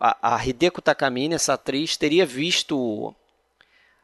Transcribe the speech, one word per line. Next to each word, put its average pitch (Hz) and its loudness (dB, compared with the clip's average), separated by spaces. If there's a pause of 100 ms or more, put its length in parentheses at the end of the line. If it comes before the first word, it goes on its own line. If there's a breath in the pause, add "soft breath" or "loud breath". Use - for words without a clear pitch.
a, 117 2
a 117 -2
Hideko 131 0
Takamine, 135 0
essa 147 0
atriz, 139 -4
teria 165 4
visto 127 -2 (880)